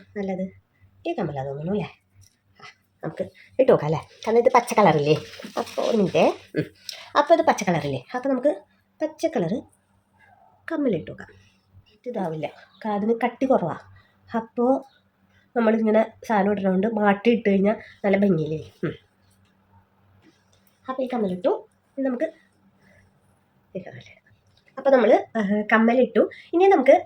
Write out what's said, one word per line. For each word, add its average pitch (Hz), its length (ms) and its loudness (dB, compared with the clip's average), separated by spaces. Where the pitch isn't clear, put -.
നല്ലത്? 190 300 -8
ഈ 339 80 -6
കമ്മലാ 151 300 -8
തോന്നുന്നു 147 280 -8
അല്ലേ? 202 160 -6
ആ, - 60 -20
നമുക്ക് 160 200 -10
ഇട്ട് 269 120 4
നോക്കാം 156 160 2
അല്ലേ? 156 140 -2
കാരണം 226 240 0
ഇത് 240 120 4
പച്ച - 200 2
കളറില്ലേ? 156 420 4
അപ്പൊ - 240 -6
ഒരു - 160 0
മിനിറ്റേ. 180 280 2
ഉം. 147 100 -4
അപ്പൊ 294 180 2
ഇത് 320 140 2
പച്ച 247 160 0
കളറില്ലേ? 143 380 -4
അപ്പൊ 254 160 -6
നമുക്ക് 262 220 0
പച്ച - 260 -8
കളറ് 214 320 -4
കമ്മലിട്ട് 262 420 -4
നോക്കാം. - 220 -18
ഇതാവില്ല, 175 420 -8
കാതിന് 214 360 -2
കട്ടി 240 280 -4
കുറവാ. 196 300 0
അപ്പോ 233 360 -6
നമ്മളിങ്ങനെ 220 460 2
സാധനം 202 260 0
ഇടുന്നതുകൊണ്ട് 190 420 0
മാട്ടി 208 380 2
ഇട്ട് 226 180 0
കഴിഞ്ഞാൽ 196 280 2
നല്ല 196 160 0
ഭംഗിയില്ലേ? 160 440 0
ഉം. 156 120 -6
അപ്പൊ 262 180 -8
ഈ 247 40 -6
കമ്മലിട്ടു. 214 440 -2
ഇനി 269 100 -4
നമുക്ക് 262 200 -4
ഈ 185 60 -12
കമ്മലിടാം. - 360 -20
അപ്പൊ 269 140 -2
നമ്മള്, 247 240 6
ഏഹ്, 208 200 -2
കമ്മലിട്ടു. 226 540 4
ഇനി 359 160 4
നമുക്ക് 311 260 6